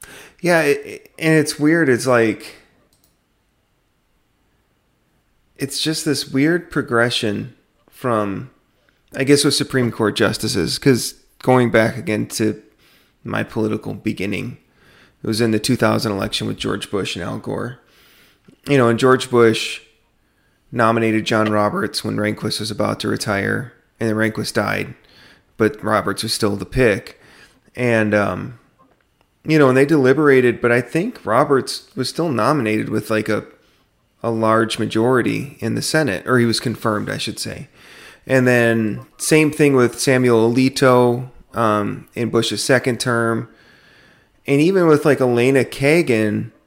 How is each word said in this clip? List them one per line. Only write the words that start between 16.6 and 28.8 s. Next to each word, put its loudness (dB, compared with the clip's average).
Bush -6
and -8
Al -8
Gore. -10
You 4
know, 6
and 2
George 2
Bush 2
nominated 0
John 0
Roberts -2
when -4
Rehnquist -4
was -8
about -4
to -4
retire, -4
and -2
then -2
Rehnquist -4
died, -4
but 0
Roberts -2
was -4
still -2
the -8
pick. 0
And, 0
um, -2